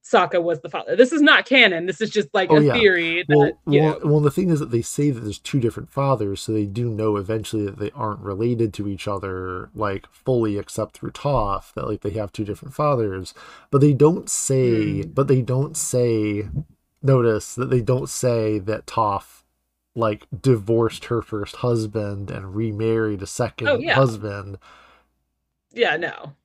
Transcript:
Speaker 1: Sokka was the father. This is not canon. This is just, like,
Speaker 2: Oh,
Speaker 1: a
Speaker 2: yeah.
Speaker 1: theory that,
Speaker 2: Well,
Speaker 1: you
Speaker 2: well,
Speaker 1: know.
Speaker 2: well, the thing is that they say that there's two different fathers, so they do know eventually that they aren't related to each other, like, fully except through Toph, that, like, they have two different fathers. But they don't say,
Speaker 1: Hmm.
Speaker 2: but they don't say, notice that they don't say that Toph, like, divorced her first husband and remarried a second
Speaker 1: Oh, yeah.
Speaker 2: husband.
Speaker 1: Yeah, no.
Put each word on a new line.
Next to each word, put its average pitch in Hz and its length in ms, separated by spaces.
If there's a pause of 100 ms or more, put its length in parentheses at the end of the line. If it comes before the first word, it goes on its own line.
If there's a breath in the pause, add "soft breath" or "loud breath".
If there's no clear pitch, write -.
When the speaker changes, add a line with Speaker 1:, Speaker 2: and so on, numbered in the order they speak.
Speaker 1:
Sokka 180 360
was 170 200
the 165 100
father. 160 240
This 247 180
is 302 80
not 277 260
canon. 190 400
This 185 140
is - 100
just, 196 220
like, 185 200
Speaker 2:
Oh, 151 60
Speaker 1:
a 147 40
Speaker 2:
yeah. 135 120
Speaker 1:
theory 175 520
that, 147 100
Speaker 2:
Well, 147 100 (200)
Speaker 1:
you 147 160
Speaker 2:
well, 156 160
Speaker 1:
know. - 80
Speaker 2:
well, 151 140
the 147 100
thing 180 200
is 151 100
that 127 100
they 117 100
say 147 300
that 117 80
there's 107 220
two - 180
different 113 320
fathers, 107 500
so - 120
they 107 120
do 113 240
know 107 280
eventually 104 480
that 101 160
they 104 100
aren't 107 300
related 110 540
to 101 120
each 101 220
other, 92 680
like, 101 380
fully 113 460
except - 380
through - 140
Toph, 107 640
that, - 140
like, 104 140
they 101 80
have 101 220
two 107 120
different 104 280
fathers. 110 600 (380 loud breath)
But 139 80
they 147 140
don't 151 360
say, 110 720
Speaker 1:
Hmm. 82 80
Speaker 2:
but 135 160
they 131 160
don't 131 340
say, 107 760 (520)
notice 117 540
that 131 140
they 127 100
don't 127 280
say 110 520
that 107 260
Toph, - 560 (540)
like, 110 320 (120)
divorced 113 680
her 117 140
first 101 360
husband 104 720
and 95 240
remarried 110 680
a 95 40
second - 400
Speaker 1:
Oh, 269 120
yeah. 277 160
Speaker 2:
husband. 101 640 (1120 soft breath)
Speaker 1:
Yeah, 196 240
no. 151 380 (100)